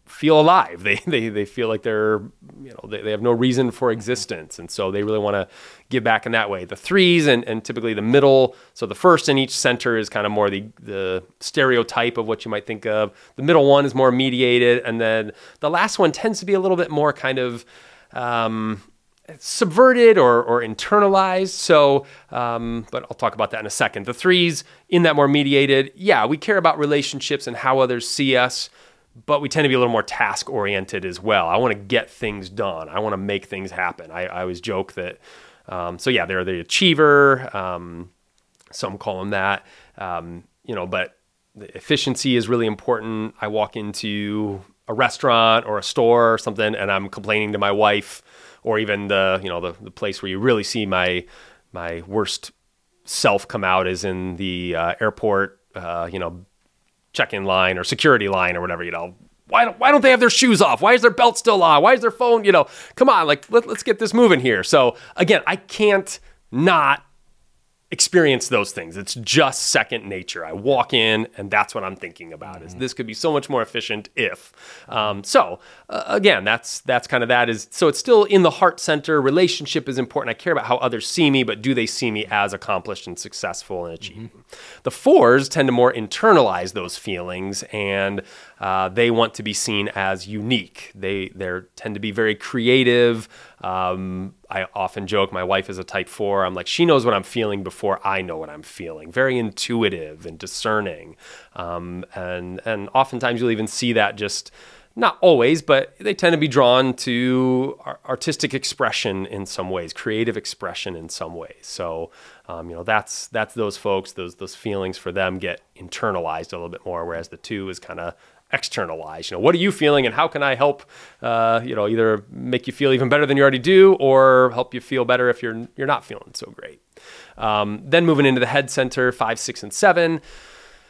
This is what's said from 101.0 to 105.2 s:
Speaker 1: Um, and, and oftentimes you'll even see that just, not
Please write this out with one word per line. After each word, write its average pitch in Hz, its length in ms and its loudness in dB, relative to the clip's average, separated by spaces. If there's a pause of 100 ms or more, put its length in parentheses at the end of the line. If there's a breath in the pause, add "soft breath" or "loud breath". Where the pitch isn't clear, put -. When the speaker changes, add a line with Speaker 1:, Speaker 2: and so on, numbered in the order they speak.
Speaker 1:
Um, 87 480 -10 (100)
and, 90 500 -10
and 104 300 -6
oftentimes 123 460 -2
you'll 120 100 0
even 110 160 -2
see 120 280 -4
that 104 220 0
just, 101 340 -8 (460 soft breath)
not 226 240 0